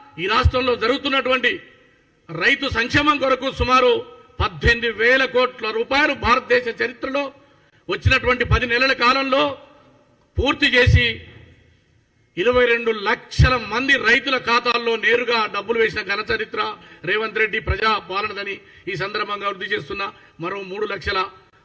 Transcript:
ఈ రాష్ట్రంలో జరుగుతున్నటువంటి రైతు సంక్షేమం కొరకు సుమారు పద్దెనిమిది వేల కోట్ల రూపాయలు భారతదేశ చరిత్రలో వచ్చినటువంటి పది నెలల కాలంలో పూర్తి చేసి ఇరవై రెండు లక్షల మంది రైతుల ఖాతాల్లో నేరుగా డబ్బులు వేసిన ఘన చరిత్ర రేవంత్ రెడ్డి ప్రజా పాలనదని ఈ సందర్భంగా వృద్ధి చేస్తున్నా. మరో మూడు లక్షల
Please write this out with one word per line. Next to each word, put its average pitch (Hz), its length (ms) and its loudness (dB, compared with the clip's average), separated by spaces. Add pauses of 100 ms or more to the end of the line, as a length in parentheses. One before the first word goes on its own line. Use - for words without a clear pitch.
(240)
ఈ - 100 -4
రాష్ట్రంలో 254 400 2 (100)
జరుగుతున్నటువంటి 254 680 0 (920)
రైతు 269 220 0 (120)
సంక్షేమం 285 460 2
కొరకు 262 240 0 (120)
సుమారు 247 340 4 (480)
పద్దెనిమిది 220 480 0 (120)
వేల 262 220 4 (120)
కోట్ల 247 320 0 (100)
రూపాయలు 277 360 0 (120)
భారతదేశ 247 400 2 (160)
చరిత్రలో 269 420 -4 (680)
వచ్చినటువంటి 247 540 2 (100)
పది 233 200 2
నెలల 262 200 2 (100)
కాలంలో 269 400 4 (920)
పూర్తి 277 380 0
చేసి 247 300 6 (1300)
ఇరవై 247 340 4
రెండు 233 200 0 (160)
లక్షల 247 480 2 (180)
మంది 262 220 2 (100)
రైతుల 254 400 2
ఖాతాల్లో 233 480 0 (100)
నేరుగా 233 360 2 (160)
డబ్బులు 202 260 -4
వేసిన 214 200 -2 (100)
ఘన 208 100 -4 (100)
చరిత్ర 214 300 -6 (480)
రేవంత్ 214 320 -2
రెడ్డి 220 260 -2
ప్రజా 202 240 0 (160)
పాలనదని 196 480 -6 (360)
ఈ - 20 -6 (100)
సందర్భంగా 202 480 -6
వృద్ధి 196 220 -10
చేస్తున్నా. 202 340 -6 (360)
మరో 196 180 -8 (100)
మూడు 208 220 -6
లక్షల 202 260 -4 (460)